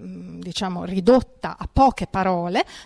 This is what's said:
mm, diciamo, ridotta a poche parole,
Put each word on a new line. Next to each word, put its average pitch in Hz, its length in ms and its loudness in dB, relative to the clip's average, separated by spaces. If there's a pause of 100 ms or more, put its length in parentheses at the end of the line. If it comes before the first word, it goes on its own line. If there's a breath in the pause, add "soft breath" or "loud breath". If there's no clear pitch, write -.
mm, 175 380 -16
diciamo, 175 460 -6
ridotta 190 720 2
a - 140 -10
poche 262 360 2
parole, 185 580 0 (200 loud breath)